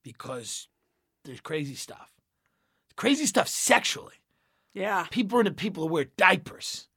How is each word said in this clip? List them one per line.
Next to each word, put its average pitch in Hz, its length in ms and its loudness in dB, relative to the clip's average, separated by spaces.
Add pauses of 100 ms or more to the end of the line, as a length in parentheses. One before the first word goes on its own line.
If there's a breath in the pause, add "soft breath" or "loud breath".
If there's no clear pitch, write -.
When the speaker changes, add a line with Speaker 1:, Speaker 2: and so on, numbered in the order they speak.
Speaker 1:
Because 120 640 -12 (560)
there's 127 180 -16
crazy 147 340 -4
stuff. - 360 -14 (840)
Crazy 277 320 2
stuff - 200 2
sexually. - 680 0 (580)
Speaker 2:
Yeah. 190 380 -2
Speaker 1:
People 233 260 2
are 233 40 8
into 196 100 4
people 165 360 -4
who 160 60 0
wear 147 120 2 (120)
diapers. - 800 2